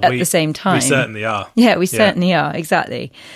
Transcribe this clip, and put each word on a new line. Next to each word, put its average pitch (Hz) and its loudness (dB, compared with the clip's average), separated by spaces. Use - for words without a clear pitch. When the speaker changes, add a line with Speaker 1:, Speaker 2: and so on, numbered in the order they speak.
Speaker 1:
at 165 4
Speaker 2:
we, 127 -2
Speaker 1:
the 180 -2
same 160 0
time. 185 -2
Speaker 2:
we 131 0
certainly 120 0
are. 107 -4
Speaker 1:
Yeah, 233 4
we 180 0
Speaker 2:
Yeah. - -4
Speaker 1:
certainly 180 0
are, 147 -2
exactly. 156 -4